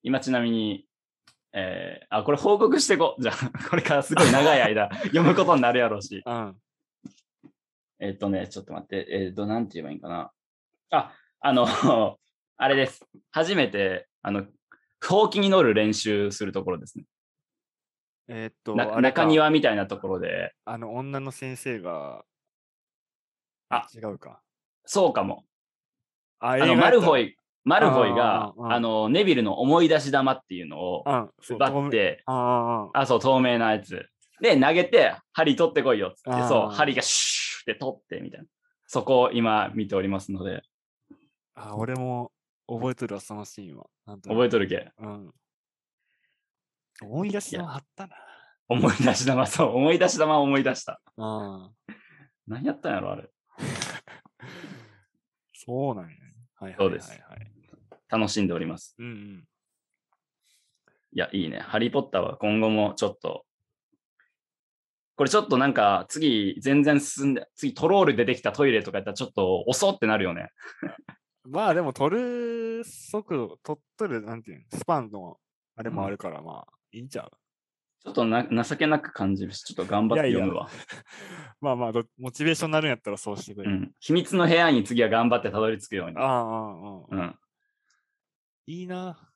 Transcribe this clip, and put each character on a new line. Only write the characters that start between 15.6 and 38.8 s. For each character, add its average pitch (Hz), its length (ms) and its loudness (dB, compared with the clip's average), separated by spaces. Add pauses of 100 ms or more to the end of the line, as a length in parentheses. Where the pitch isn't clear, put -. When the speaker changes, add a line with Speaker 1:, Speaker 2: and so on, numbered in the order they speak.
Speaker 1:
る 117 120 6
練 107 200 4
習 104 380 -2
す 101 140 -8
る 95 60 -8
と 95 120 -6
こ 95 80 -4
ろ 87 80 -4
で - 80 -18
す - 100 -18
ね。 87 80 -18 (1200)
Speaker 2:
え 113 200 -10
ー - 40 -12
っ - 20 -20 (100)
と、 107 120 -4
Speaker 1:
な-、 120 80 2 (120)
Speaker 2:
あ 117 60 2
れ 131 100 6
か。 165 120 2
Speaker 1:
中 - 20 4
庭 156 240 6
み 156 120 4
た 131 100 4
い 107 40 0
な 98 120 -2
と 98 120 -6
こ 98 100 -8
ろ 92 100 -2
で。 87 340 -6 (120)
Speaker 2:
あ 113 120 -10
の、 117 180 -12
女 135 240 -8
の 135 120 -8
先 127 260 -12
生 120 240 -8
が、 73 420 -10 (1500)
Speaker 1:
あ、 120 240 -4
Speaker 2:
違 113 60 -20
う 107 180 -8
か。 - 240 -20 (440)
Speaker 1:
そ - 220 2
う - 60 2
か 104 100 0
も。 98 220 -6 (960)
Speaker 2:
あ、 123 120 -2
Speaker 1:
あ - 60 2
の、 - 80 4
Speaker 2:
映 - 20 6
画 - 0 -
や - 60 6
っ - 20 6
た - 60 6
ら。 - 40 6
Speaker 1:
マ - 60 8
ル 240 100 8
フ 175 100 4
ォ 127 120 4
イ、 - 140 -8 (260)
マ 170 160 4
ル - 120 6
フ 131 100 4
ォ 101 100 4
イ 98 40 0
が、 120 80 4
Speaker 2:
あ 101 200 2
あ、 - 40 -6
あ 101 100 -14
あ、 120 60 -12
あ 117 80 -6
あ。 - 40 2
Speaker 1:
あ 120 40 2
の、 110 300 0
ネ 175 140 4
ビ 175 120 4
ル 120 80 2
の 95 160 -2
思 151 220 6
い 165 60 6
出 151 120 4
し 135 120 -4
玉 135 220 2
っ - 120 -8
て 92 100 -12
い 90 80 -10
う 78 40 -12
の 73 120 -12
を 90 260 -4
Speaker 2:
う 143 60 -2
ん、 117 180 -2 (120)
そ - 140 -10
う、 - 20 -12
Speaker 1:
奪 139 300 0
っ 143 40 -4
て、 101 340 0
Speaker 2:
透 127 60 -6
明。 - 20 -2
あ 131 40 -2
あ、 120 460 0
あ 98 100 -14
あ。 139 80 0
Speaker 1:
あ、 135 40 0
そ 127 120 2
う、 - 20 2
透 131 200 4
明 123 200 2
な 113 140 2
や 107 60 -2
つ。 - 280 -14 (340)
で、 190 180 4
投 139 140 4
げ 175 120 4
て、 165 300 2 (180)
「ハ 160 100 0
リ 147 100 4
ー - 20 2
取 165 140 2
っ - 40 -8
て 135 100 0
こ 127 100 2
い 107 60 0
よ」 92 100 -4
っ - 60 -16
つ - 60 -20
っ - 20 -20
て、 127 80 -6
Speaker 2:
あ 123 140 0
あ。 120 40 0
Speaker 1:
そ 110 180 2
う、 - 40 -8
ハ 104 120 0
リ 143 100 0
ー - 20 -2
が 123 80 -2
シ - 540 -2
ュ - 120 -10
ー - 40 -2
っ - 20 -4
て - 40 -20
取 135 160 -6
っ - 120 -20
て - 140 -12
み 90 100 -12
た - 80 -18
い - 20 -20
な。 - 60 -20 (400)